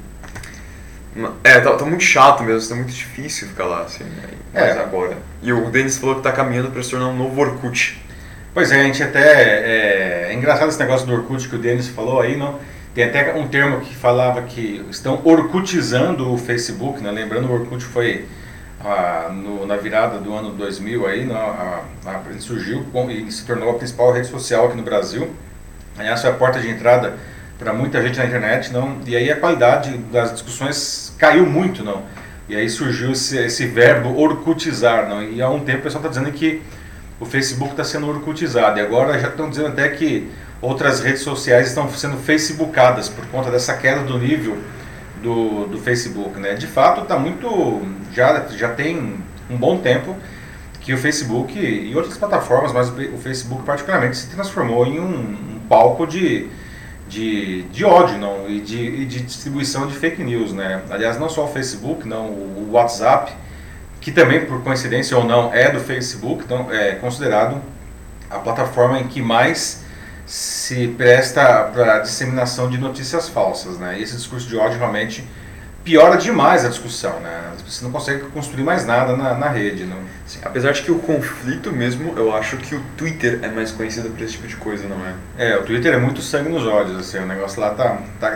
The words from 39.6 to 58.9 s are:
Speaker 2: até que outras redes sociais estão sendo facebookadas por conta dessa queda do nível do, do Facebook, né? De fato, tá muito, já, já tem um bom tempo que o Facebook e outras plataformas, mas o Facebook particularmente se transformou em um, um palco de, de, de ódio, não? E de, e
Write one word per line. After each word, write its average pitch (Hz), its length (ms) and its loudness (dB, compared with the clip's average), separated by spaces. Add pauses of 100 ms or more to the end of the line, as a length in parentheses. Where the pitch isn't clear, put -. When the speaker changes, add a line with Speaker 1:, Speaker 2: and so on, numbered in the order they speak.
Speaker 2:
até 139 180 0
que 139 420 0 (320)
outras 131 380 0
redes 135 220 0
sociais 127 460 4
estão 139 260 -2
sendo 139 240 -4
facebookadas 151 880 2
por - 200 -12
conta 123 220 -4
dessa 123 260 0
queda 139 260 2
do 127 160 -2
nível 120 400 0 (640)
do, 110 460 -2
do 107 100 -6
Facebook, 101 640 -4
né? 101 160 -4
De - 120 -6
fato, - 380 4
tá 170 120 0
muito, 151 640 -2 (300)
já, 135 380 4
já 110 200 -2
tem 139 480 -4 (320)
um 123 60 -6
bom 160 220 2
tempo 160 380 0 (680)
que 131 120 -4
o 131 40 0
Facebook 131 600 -2
e 110 380 -4
outras 165 220 -2
plataformas, 151 560 0
mas 123 160 2
o 127 280 -8
Facebook 127 460 -8
particularmente 143 540 0
se - 100 -10
transformou 143 580 0
em 147 140 -2
um, 127 560 -6
um - 140 -12
palco - 360 6
de, 156 440 0 (640)
de, 101 500 -2
de 110 220 -2
ódio, 175 320 8
não? 101 320 -4
E 104 100 -2
de, 110 180 -6
e 131 280 -4